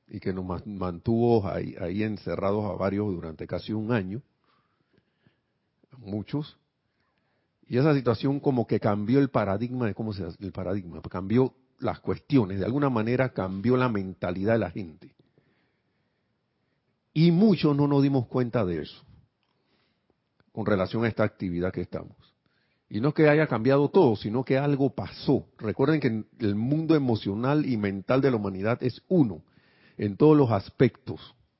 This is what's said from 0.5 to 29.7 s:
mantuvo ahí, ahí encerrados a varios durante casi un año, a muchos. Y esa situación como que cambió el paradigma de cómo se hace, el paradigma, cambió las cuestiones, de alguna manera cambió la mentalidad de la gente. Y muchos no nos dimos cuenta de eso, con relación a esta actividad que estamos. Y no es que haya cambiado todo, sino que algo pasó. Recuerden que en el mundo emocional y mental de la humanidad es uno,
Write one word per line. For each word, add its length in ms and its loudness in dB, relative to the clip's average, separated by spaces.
mantuvo 800 0
ahí, 320 -6
ahí 240 -4
encerrados 640 -4
a 80 -4
varios 340 -2
durante 400 -8
casi 260 -8
un 180 -4
año, 300 -4
a 60 -20
muchos. 600 -8
Y 120 0
esa 160 4
situación 440 0
como 280 0
que 120 0
cambió 400 0
el 120 0
paradigma 560 -2
de 80 -4
cómo 180 -6
se 100 -8
hace, 160 -12
el 120 -10
paradigma, 500 -8
cambió 540 0
las 200 -6
cuestiones, 600 0
de 60 -2
alguna 260 -2
manera 420 -2
cambió 420 -2
la 140 0
mentalidad 640 -4
de 60 2
la 100 -2
gente. 460 -16
Y 200 6
muchos 440 4
no 120 4
nos 160 4
dimos 240 2
cuenta 380 -2
de 180 -4
eso, 200 -16
con 160 -4
relación 380 0
a 20 4
esta 160 0
actividad 500 -4
que 80 -6
estamos. 340 -10
Y 140 -6
no 80 0
es 60 -6
que 120 6
haya 200 4
cambiado 420 2
todo, 260 6
sino 280 -4
que 160 0
algo 340 0
pasó. 540 -2
Recuerden 420 0
que 80 0
en 200 -4
el 160 0
mundo 420 0
emocional 720 0
y 120 -2
mental 440 0
de 80 4
la 80 0
humanidad 460 -2
es 240 -4
uno, 360 2